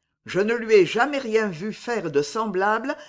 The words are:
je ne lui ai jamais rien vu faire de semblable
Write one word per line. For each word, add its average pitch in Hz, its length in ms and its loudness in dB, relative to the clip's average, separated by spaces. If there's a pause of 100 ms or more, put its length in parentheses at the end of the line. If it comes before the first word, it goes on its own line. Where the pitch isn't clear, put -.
(240)
je 110 140 -4
ne 208 160 2
lui 220 200 2
ai 190 120 8
jamais 269 320 0
rien 220 300 0
vu 190 240 -8
faire 190 400 -6
de 143 100 2
semblable 220 720 -2 (120)